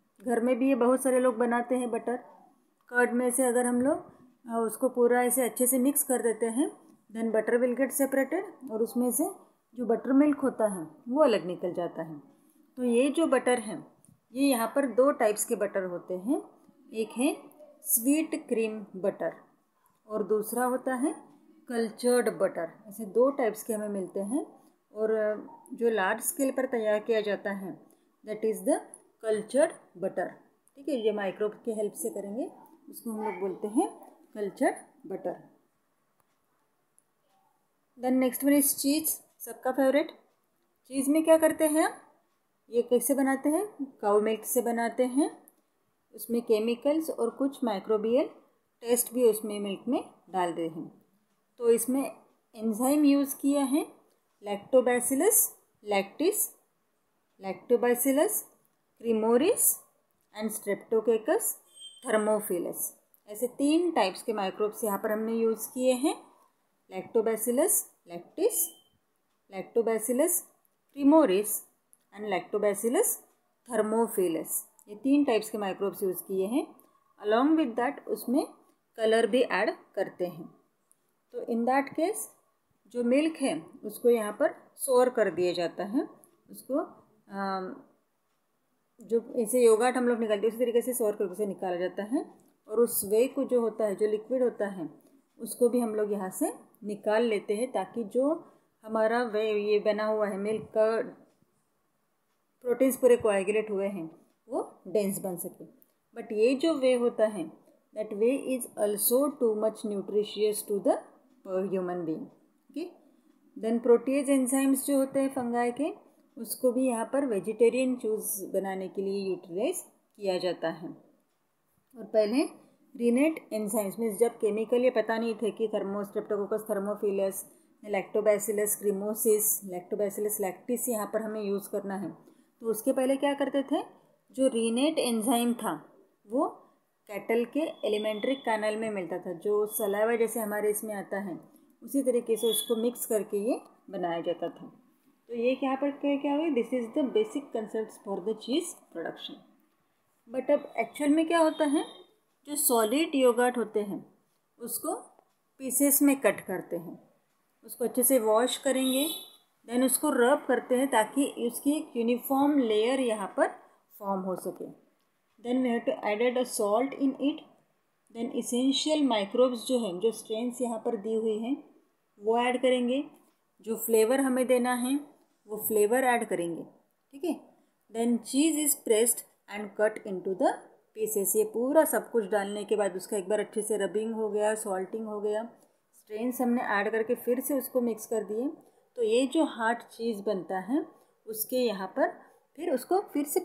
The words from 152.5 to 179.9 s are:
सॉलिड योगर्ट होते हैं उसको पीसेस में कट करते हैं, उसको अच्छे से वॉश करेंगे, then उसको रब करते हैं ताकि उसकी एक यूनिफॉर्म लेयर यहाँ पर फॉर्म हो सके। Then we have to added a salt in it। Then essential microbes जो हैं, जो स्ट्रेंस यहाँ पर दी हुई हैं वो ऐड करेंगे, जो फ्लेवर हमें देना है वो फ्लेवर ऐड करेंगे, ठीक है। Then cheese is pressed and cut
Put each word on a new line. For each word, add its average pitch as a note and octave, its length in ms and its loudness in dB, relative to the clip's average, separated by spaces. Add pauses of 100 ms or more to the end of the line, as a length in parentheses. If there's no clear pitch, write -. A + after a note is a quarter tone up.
सॉलिड C4 600 2
योगर्ट B3 420 4
होते G#3+ 240 -2
हैं - 180 -6 (600)
उसको D4 360 -6 (640)
पीसेस C#4 420 2
में C4+ 200 6
कट G3 180 2
करते - 360 -8
हैं, E3 220 -10 (680)
उसको - 200 -6
अच्छे A3+ 180 0
से C4 160 4
वॉश A3 380 2
करेंगे, C4 500 0 (600)
then B3 180 2
उसको D4+ 280 0
रब C4 340 4
करते B3 280 0
हैं C4+ 120 2
ताकि C4+ 380 2 (220)
उसकी C#4+ 300 -2
एक D#4 200 -8
यूनिफॉर्म C4+ 640 2
लेयर A3+ 400 2
यहाँ A3 280 -2 (100)
पर E4 100 4 (520)
फॉर्म G3 220 -2
हो F#3 200 -4
सके। E3+ 280 -10 (760)
Then B3+ 200 0
we A#3+ 80 2
have A#3 160 0
to - 80 0 (160)
added A#3+ 260 2
a B3+ 120 2
salt A3+ 500 0
in C4+ 240 0
it। D4+ 180 -2 (760)
Then A#3 140 -6 (120)
essential C4+ 680 0
microbes A#3 580 2
जो B3+ 120 0
हैं, F3+ 200 -4
जो A3 120 2
स्ट्रेंस A#3 500 -6
यहाँ A#3 240 -4
पर A#3 120 -2
दी A3 180 -4
हुई A3 240 -2
हैं B3+ 180 -4 (640)
वो A3 200 2
ऐड B3 220 0
करेंगे, B3+ 420 2 (580)
जो G#3+ 140 -6
फ्लेवर A3+ 460 4
हमें B3+ 260 2
देना B3 280 4
है B3+ 200 0 (520)
वो G#3+ 100 -10 (100)
फ्लेवर A3 360 4
ऐड A#3 240 2
करेंगे, E3+ 360 -4
ठीक - 600 -18
है। E4 160 -4 (520)
Then A#3 240 0 (140)
cheese D4+ 300 2
is D4+ 160 0 (100)
pressed A3 340 4 (360)
and G#3 140 -10 (100)
cut G#3+ 280 2